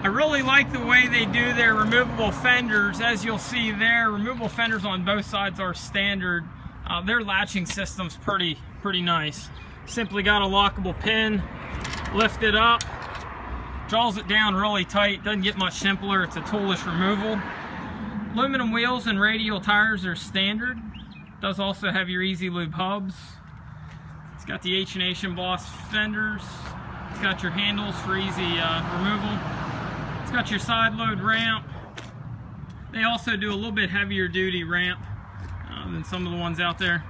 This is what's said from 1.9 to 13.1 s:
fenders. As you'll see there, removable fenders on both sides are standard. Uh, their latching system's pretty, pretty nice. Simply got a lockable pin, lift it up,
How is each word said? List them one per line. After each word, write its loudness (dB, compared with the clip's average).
fenders. 4
As 2
you'll 0
see -2
there, 4
removable -2
fenders 0
on 0
both 2
sides -2
are -2
standard. -2
Uh, -2
their 2
latching 0
system's -6
pretty, 0
pretty -2
nice. 0
Simply -2
got 6
a 2
lockable 4
pin, 2
lift 4
it 6
up, 6